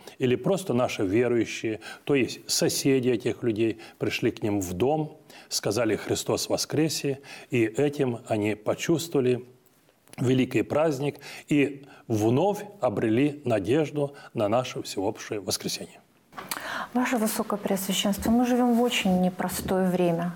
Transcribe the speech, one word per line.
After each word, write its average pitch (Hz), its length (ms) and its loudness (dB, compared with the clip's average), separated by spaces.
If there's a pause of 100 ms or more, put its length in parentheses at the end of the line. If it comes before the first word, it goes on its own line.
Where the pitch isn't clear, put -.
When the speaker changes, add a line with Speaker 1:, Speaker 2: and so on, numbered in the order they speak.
(180)
Speaker 1:
или 127 180 2
просто 185 380 -2
наши 120 300 0
верующие, 113 760 0 (240)
то 147 120 2
есть - 340 -2
соседи 135 600 2
этих 117 340 -2
людей, 113 360 0 (180)
пришли 113 340 -2
к - 120 -8
ним 104 160 0
в 90 140 -4
дом, 147 440 -2 (320)
сказали: 110 460 0
«Христос - 540 -2
воскресе», 139 720 -2 (300)
и 120 160 2
этим 135 600 0
они 107 280 0
почувствовали 123 880 0 (720)
великий 127 440 2
праздник 143 580 0 (300)
и 143 360 2 (220)
вновь 123 560 2 (180)
обрели 120 640 2
надежду 139 720 0 (180)
на 107 140 0
наше 123 340 0
всеобщее 104 600 -6
воскресение. - 580 -8 (960)
Speaker 2:
Ваше 247 240 0
Высокопреосвященство, 208 1120 0
мы 240 140 6
живём 240 300 4
в 233 60 4
очень 196 400 2
непростое 185 680 0
время. 175 460 2